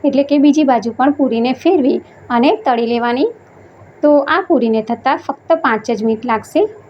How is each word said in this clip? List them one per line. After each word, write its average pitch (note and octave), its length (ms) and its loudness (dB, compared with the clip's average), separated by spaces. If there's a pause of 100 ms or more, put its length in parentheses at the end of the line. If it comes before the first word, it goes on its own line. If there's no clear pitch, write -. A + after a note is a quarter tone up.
એટલે C4+ 200 2
કે D4 160 2
બીજી D4+ 240 4
બાજુ A#3 300 0
પણ C#4+ 200 0
પૂરીને A#3+ 320 0 (120)
ફેરવી D4+ 340 2 (400)
અને B3+ 140 4 (160)
તળી A#3 260 0
લેવાની. A#3+ 340 -2 (800)
તો D4 80 4 (240)
આ - 20 2 (120)
પૂરીને A3+ 300 2 (100)
થતાં C4 340 -4
ફક્ત - 400 -2
પાંચ A3+ 320 -2
જ - 80 -10
મિનિટ A3+ 260 -2
લાગશે. A3 320 -2 (280)